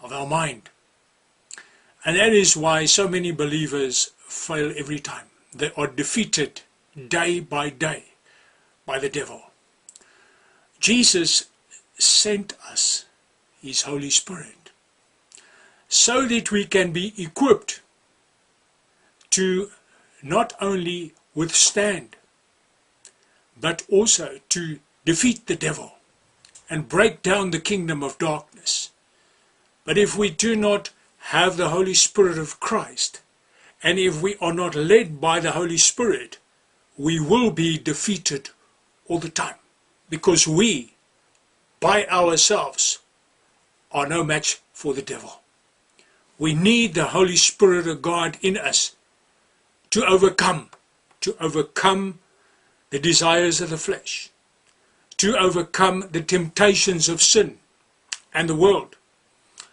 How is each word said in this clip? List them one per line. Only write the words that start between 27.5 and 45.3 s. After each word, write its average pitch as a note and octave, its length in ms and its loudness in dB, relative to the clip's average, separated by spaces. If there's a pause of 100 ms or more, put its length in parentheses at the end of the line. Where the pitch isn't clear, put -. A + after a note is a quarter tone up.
the D#3+ 100 -4
kingdom D#3+ 420 -4
of C3+ 160 -8
darkness. - 720 -6 (920)
But D#3+ 140 0
if F3+ 180 2
we G3+ 140 0
do A3 260 -2
not G3+ 340 0 (280)
have E3 380 0
the E3+ 120 -2
Holy F#3 260 0
Spirit F3 440 2
of D3+ 220 -10
Christ, - 600 -6 (600)
and F3+ 160 0
if F3+ 240 0
we G3+ 180 -2
are E3+ 120 -2
not E3+ 220 -4
led D#3+ 460 2
by E3 200 2
the E3 120 -2
Holy E3+ 240 -4
Spirit, E3 600 0 (580)
we D#3+ 220 -2
will G#3 320 2
be D#3+ 280 0
defeated D#3 720 -4 (560)
all E3+ 120 -2
the E3 120 -8
time, - 260 -6 (520)
because D#3+ 380 2
we, D#3+ 480 0 (840)
by G3 260 2
ourselves, F3 920 0 (880)
are D3 160 -2
no D#3+ 160 -2
match D3+ 380 -2 (120)
for C#3+ 220 -6
the C3+ 80 -6
devil. A2+ 380 -14 (1000)